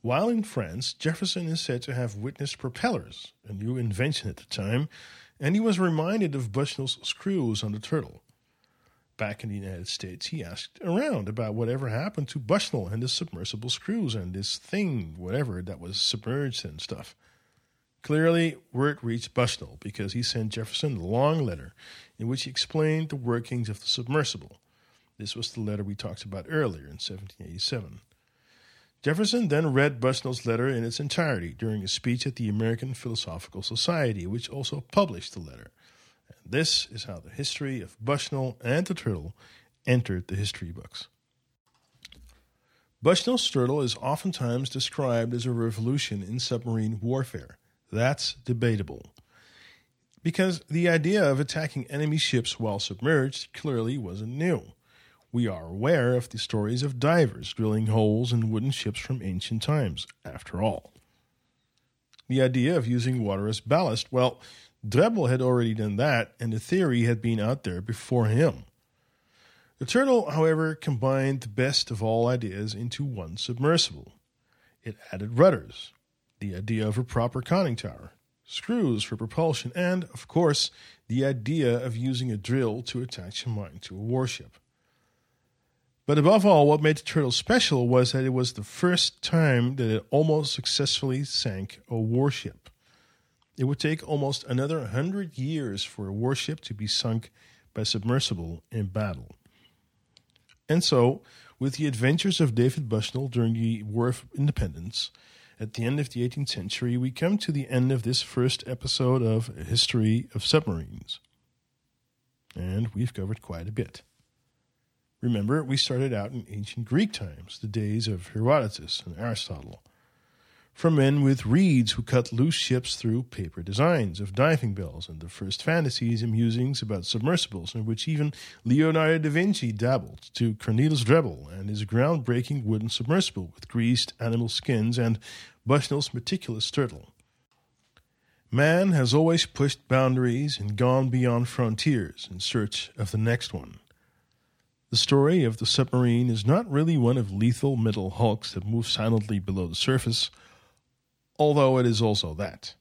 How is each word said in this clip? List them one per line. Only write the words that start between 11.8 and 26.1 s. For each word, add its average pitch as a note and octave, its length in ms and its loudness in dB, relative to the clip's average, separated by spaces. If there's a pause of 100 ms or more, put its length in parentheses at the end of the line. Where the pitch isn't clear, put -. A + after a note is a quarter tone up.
happened C#3 420 -4
to D3 100 -6
Bushnell A#2 480 0
and A2 120 -4
his B2+ 120 -2
submersible A2+ 580 -8
screws F#3 460 -2
and F2+ 180 -6
this G2+ 240 -6
thing, B2+ 580 -4
whatever, F#2 460 -4
that F2+ 160 -10
was F2 220 -6
submerged B2 640 -2
and D2+ 160 -12
stuff. - 340 -12 (880)
Clearly, E3 540 4 (160)
word C#3+ 300 0
reached A#2 320 -4
Bushnell - 440 -2
because G#2 360 -8
he A#2+ 100 -2
sent A2 260 -2
Jefferson A#2 460 -4
a F2 100 -6
long C#3 400 2
letter G2+ 280 -8 (440)
in A2 80 -6
which C3 160 -2
he C3+ 80 -8
explained D#3 600 0
the D3 60 -6
workings A#2+ 520 -2
of G#2 100 -6
the - 80 -10
submersible. C3+ 720 -2 (580)
This G#2 200 -10
was A2+ 160 -8
the A#2 80 -10
letter G#2 240 -4
we G2+ 100 -8
talked - 300 -10